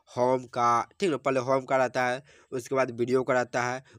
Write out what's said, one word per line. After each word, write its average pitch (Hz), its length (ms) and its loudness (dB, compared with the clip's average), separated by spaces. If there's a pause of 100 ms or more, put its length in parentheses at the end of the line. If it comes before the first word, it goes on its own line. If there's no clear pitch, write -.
होम 127 380 0
का, 120 200 0 (320)
ठीक 190 100 0
ना। 139 80 0
पहले 135 220 0
होम 131 260 0
का 135 120 2
रहता 127 280 0
है, 127 160 -2 (300)
उसके 135 240 -6
बाद 127 160 0
वीडियो 120 320 0
का 131 100 0
रहता 123 300 0
है, 127 200 -4 (160)